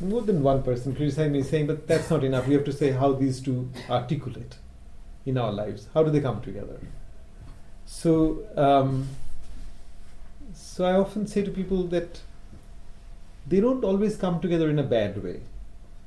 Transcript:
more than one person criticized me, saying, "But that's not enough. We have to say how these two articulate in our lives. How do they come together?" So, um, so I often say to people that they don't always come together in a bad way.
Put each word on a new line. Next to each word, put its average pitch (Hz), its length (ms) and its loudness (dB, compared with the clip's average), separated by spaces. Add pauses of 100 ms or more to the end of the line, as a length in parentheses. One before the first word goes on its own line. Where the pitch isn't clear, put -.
more 214 220 0
than 196 180 2
one 135 220 4
person 123 320 0
criticized 147 360 2
me, 139 120 2
saying, 151 240 2
"But 151 200 -2
that's 156 220 4
not 151 140 4
enough. 131 240 2
We 143 80 6
have 139 100 4
to 143 80 -2
say 143 180 2
how 131 220 4
these 131 260 2
two 127 300 -2 (180)
articulate - 680 -4 (720)
in 131 100 2
our 113 140 2
lives. 101 420 -6
How 156 100 6
do 156 60 6
they 147 120 4
come 117 200 -2
together?" 98 380 -8 (1080)
So, 160 540 2 (160)
um, 135 520 4 (1500)
so - 300 -4
I 180 100 4
often 196 320 2
say 202 160 0
to 185 80 -2
people 185 380 0
that 170 320 -2 (1300)
they 180 120 6
don't 254 240 4
always 196 340 2
come 175 240 2
together 165 300 2
in 147 80 4
a 143 40 2
bad 104 400 2
way. 90 180 -6 (640)